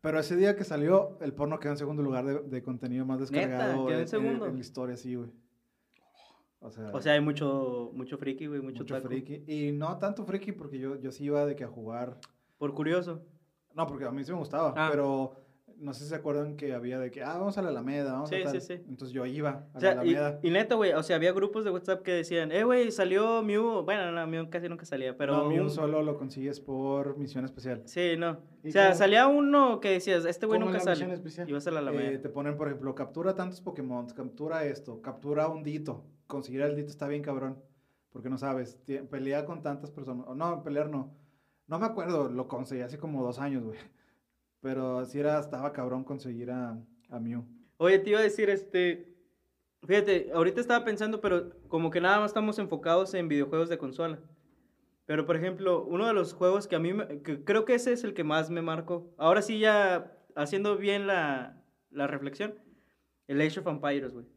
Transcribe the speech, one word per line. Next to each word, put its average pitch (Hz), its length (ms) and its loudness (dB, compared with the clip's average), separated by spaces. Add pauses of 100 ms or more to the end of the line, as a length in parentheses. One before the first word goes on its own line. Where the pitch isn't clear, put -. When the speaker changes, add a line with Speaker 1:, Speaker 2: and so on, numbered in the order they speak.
Speaker 1:
Pero 156 200 -2
ese 175 160 0
día 202 200 6
que 202 80 -4
salió, 160 560 4
el 143 120 -4
porno 147 260 -2
quedó 143 140 -4
en 139 60 -4
segundo 147 240 -2
lugar 131 220 0
de, 139 160 -2
de 127 220 -8
contenido 127 420 -4
más 131 160 -2
Speaker 2:
¿Neta? 135 140 -4
Speaker 1:
descargado 131 520 0
Speaker 2:
¿Quedó - 20 0
en 127 60 0
Speaker 1:
en, - 80 0
en, - 60 -4
Speaker 2:
segundo? 220 380 -2
Speaker 1:
en 165 80 -4
la 131 60 -6
historia, 123 360 -8
sí, 123 200 -8
güey. 117 140 -8 (1300)
O 113 100 -16
sea, 110 220 -12
Speaker 2:
O 135 80 -4
sea, 147 140 4
hay 147 60 6
mucho, 135 760 0
mucho 127 240 -8
friki, 139 280 -6
güey, 147 140 -4
mucho 131 240 -8
Speaker 1:
mucho 135 100 -6
Speaker 2:
otaku. 131 140 -6
Speaker 1:
friki. 131 380 -6
Y 147 260 -2
no 156 260 -4
tanto 202 260 -4
friki, 196 280 -6
porque 143 260 -10
yo, 135 220 -6
yo 131 100 -8
sí 143 140 -12
iba 147 200 2
de 143 120 -2
que 139 80 -8
a 117 40 -10
jugar. 117 500 -8 (400)
Speaker 2:
Por 143 160 -4
curioso. 160 480 -2 (520)
Speaker 1:
No, 160 120 -2
porque 139 180 -8
a 123 80 -4
mí 139 100 -6
sí 135 100 -8
me 180 60 -4
gustaba, 147 380 0
Speaker 2:
Ah. 156 140 2
Speaker 1:
pero 139 440 0 (440)
no 143 160 -10
sé 131 100 -14
si 147 60 -10
se 160 60 -4
acuerdan 147 400 -2
que 143 180 -6
había 123 240 -6
de 127 120 -4
que, 131 120 -12
"Ah, 156 160 -6
vamos 196 200 -2
a 196 40 -2
la 180 80 -2
Alameda, 135 420 -2
vamos 147 200 -4
a 185 40 -2
Speaker 2:
Sí, 190 60 -2
Speaker 1:
tal". 143 100 -2
Speaker 2:
sí, 123 80 -2
sí. 175 140 -10 (140)
Speaker 1:
Entonces 127 240 -12
yo 127 140 -4
iba 143 240 -2 (220)
a - 40 -16
Speaker 2:
O 127 40 -8
sea, 185 160 6
Speaker 1:
la 123 100 -2
Speaker 2:
y, - 80 6
Speaker 1:
Alameda. 147 280 -2
Speaker 2:
y 170 80 2
neta, 220 240 4
güey, 202 180 4
o 156 100 4
sea, 165 140 2
había 170 160 4
grupos 202 320 0
de 208 60 0
WhatsApp 185 320 -2
que 185 100 -2
decían, 165 400 0
"Eh, 196 120 4
güey, 247 260 6
salió 220 520 4
Mew". 214 420 2
Bueno, 185 280 0
no, 170 140 -2
Mew 160 240 -4
casi 170 180 -6
nunca 170 160 -8
salía, 131 320 -4
pero 143 200 2
Speaker 1:
No, 147 120 2
Mew 165 160 4
Speaker 2:
un 147 60 0
Speaker 1:
solo 156 320 0
lo 151 160 0
consigues 139 420 -6
por 139 580 -2
misión 131 260 -6
especial. 123 420 -8
Speaker 2:
Sí, 175 320 0
no. 170 200 -2 (240)
Speaker 3:
¿Y 156 60 -8
Speaker 2:
O 151 40 -6
sea, 196 160 10
Speaker 3:
cómo, 185 100 8
Speaker 2:
salía 208 280 8
uno 277 540 6
que 202 100 0
decías, 180 340 2
"Este 175 220 -2
güey 220 140 4
Speaker 3:
cómo 185 100 2
Speaker 2:
nunca 185 80 2
Speaker 3:
es 185 80 0
la 185 80 6
Speaker 2:
sale". 151 120 -2
Speaker 3:
misión 180 120 -2
especial? 170 300 -10
Speaker 2:
Y 147 40 -2
vas 143 140 -2
a 175 40 0
la 160 100 0
Alameda. 139 300 0
Speaker 1:
Eh, 135 80 -4
te 139 100 -8
ponen, 143 280 -4
por 147 120 -2
ejemplo, 135 260 -4
"Captura 170 400 -2
tantos 180 260 -6
Pokémon, 127 500 -8
captura 151 540 -6
esto, 131 380 -6
captura 147 460 -2
un 156 140 -6
Ditto". 147 420 -6 (220)
Conseguir 135 360 -6
al 147 140 2
Ditto 147 140 -6
está - 180 -8
bien 147 140 -4
cabrón, 135 360 -6 (520)
porque 127 200 -10
no 131 80 -4
sabes, 131 480 -4
tie-, 139 220 -6
pelea 139 360 -4
con 156 180 -10
tantas 143 280 -8
personas, 127 380 -10
o 127 60 -10
no, 165 280 -4
pelear 151 260 -2
no. 139 240 -6 (540)
No 160 120 -4
me 214 80 0
acuerdo, 170 420 0
lo 127 200 -4
conseguí 127 340 -6
hace 127 160 -8
como 147 240 -4
dos 123 160 -2
años, 135 260 -2
güey. 110 140 -8 (840)
Pero 131 460 -2
sí 131 120 -8
era, 151 220 2
estaba 143 320 -4
cabrón 127 320 -4
conseguir 123 460 -8
a, 123 280 -6 (320)
a 123 100 -10
Mew. 117 240 -4 (340)
Speaker 2:
Oye, 185 200 8
te 196 120 2
iba 214 100 6
a - 20 6
decir, 208 260 4
este, 180 640 0 (760)
fíjate, 196 460 4
ahorita 175 280 4
estaba 240 240 4
pensando, 214 360 -2
pero 180 300 2 (180)
como 165 220 0
que 170 100 0
nada 196 200 6
más 208 100 0
estamos 214 280 0
enfocados 185 560 2
en 175 140 0
videojuegos 147 400 2
de 170 100 -2
consola. 156 420 -6 (840)
Pero, 151 220 0
por 165 100 2
ejemplo, 180 480 0
uno 180 220 0
de 226 80 4
los 185 180 0
juegos 190 360 2
que 175 80 0
a - 20 2
mí 165 140 0
me, 170 300 -4
que 143 200 -4
creo 214 220 4
que 247 100 6
ese 240 180 2
es 240 120 -2
el 202 100 -4
que 175 100 -2
más 156 260 2
me 170 120 -2
marcó. 165 560 -4
Ahora 175 240 6
sí, 214 160 -2
ya 202 540 4 (240)
haciendo 196 400 0
bien 202 300 0
la, 151 540 0 (300)
la 143 160 -2
reflexión, 143 480 -4 (720)
el 139 140 0
Age 156 200 2
of 180 60 -4
Empires, 143 460 -2
güey. 120 140 -14 (100)